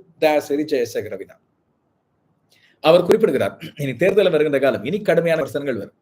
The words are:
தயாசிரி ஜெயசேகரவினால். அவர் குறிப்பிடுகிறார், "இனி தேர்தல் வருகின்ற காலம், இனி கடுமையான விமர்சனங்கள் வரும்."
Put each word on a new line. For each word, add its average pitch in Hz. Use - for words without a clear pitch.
தயாசிரி 151
ஜெயசேகரவினால். 113
அவர் 170
குறிப்பிடுகிறார், 175
"இனி 139
தேர்தல் 185
வருகின்ற 151
காலம், 120
இனி 185
கடுமையான 165
விமர்சனங்கள் 139
வரும்." -